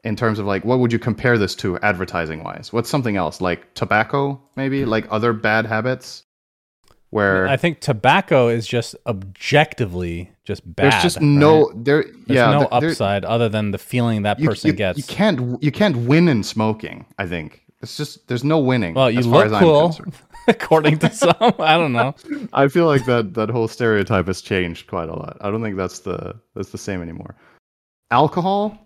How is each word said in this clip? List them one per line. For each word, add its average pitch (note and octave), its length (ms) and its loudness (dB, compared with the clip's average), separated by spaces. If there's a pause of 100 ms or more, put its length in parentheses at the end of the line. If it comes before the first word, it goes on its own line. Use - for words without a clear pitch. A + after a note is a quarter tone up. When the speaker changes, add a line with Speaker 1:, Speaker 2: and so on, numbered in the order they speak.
Speaker 1:
In A2 120 -4
terms A2 240 -2
of, G2+ 60 -6
like, G2 180 -2
what B2+ 160 2
would A#2 140 2
you A2+ 60 0
compare A#2+ 380 0
this G2 180 -2
to F#2 240 -4
advertising-wise? E2+ 920 -4
What's A#2 180 -4
something B2 280 -2
else? E2 240 -2
Like F2 320 -4
tobacco, C3+ 640 -2 (160)
maybe? C3+ 300 -4
Like A2 240 -2
other A2 240 0
bad A2 320 0
habits? A2+ 560 -6 (920)
Where G2 360 2
Speaker 2:
I C#3 80 0
think E3 240 -2
tobacco C3+ 680 2
is A#2 180 -2
just - 280 -4 (120)
objectively F#2+ 1200 -2 (120)
just - 200 -10 (120)
bad, C#3 160 4
Speaker 1:
there's G2+ 120 4
just F3 140 0
Speaker 2:
right? D#3 80 -2
Speaker 1:
no, D3 480 6
there, C#3 300 0
Speaker 2:
There's - 100 -10 (140)
Speaker 1:
yeah, B2 240 4
Speaker 2:
no C#3+ 80 4 (120)
Speaker 1:
there, B2 100 2
there, D#3+ 80 0
Speaker 2:
upside G2+ 340 -2
other A#2 240 0
than G#2 240 -2
the G2 60 -6
feeling A#2 460 -2
that G#2 160 0
Speaker 1:
you, D3+ 100 2
Speaker 2:
person G#2+ 180 -2
Speaker 1:
you, D#3 60 2
Speaker 2:
gets. F#2+ 240 -2
Speaker 1:
you C#3 80 -8
can't, B2+ 580 -2
you D3 80 2
can't G#3 240 0
win C#3 320 4
in A#2 160 2
smoking, G#2+ 640 -4 (120)
I G2 80 -4
think. E2 380 -8 (180)
It's - 140 -14
just, - 320 -12
there's B2 160 -4
no D#3 160 2
winning B2 360 0
Speaker 2:
Well, C3 140 4
you A#2 100 2
Speaker 1:
as B2 60 2
far A#2 120 2
Speaker 2:
look G3 100 6
Speaker 1:
as - 60 0
I'm - 100 2
Speaker 2:
cool, D#3 240 6
Speaker 1:
concerned. E3 260 -6 (180)
Speaker 2:
<laughs> - 160 -4
according D#3 520 2
to D#3+ 120 2
some. C4 240 2 (240)
I D#3 180 4
don't D3+ 160 0
know. B2 220 0 (180)
Speaker 1:
<laughs> C#4 200 -12
I C#3 140 4
feel E3+ 180 2
like C#3 200 2
that, A#2 300 0
that A2 140 -2
whole A2+ 200 -2
stereotype G2+ 580 0
has F#2+ 140 -6
changed F2+ 460 -4
quite E2+ 200 -6
a D#2+ 80 -10
lot. - 260 -14
I G#2 100 -4
don't A2+ 120 -4
think G2+ 140 -6
that's F#2 220 -6
the, F#2+ 360 -10 (180)
that's G2 180 -10
the G2+ 60 -12
same F#2+ 240 -8
anymore. F2 340 -14 (760)
Alcohol? F#3+ 760 0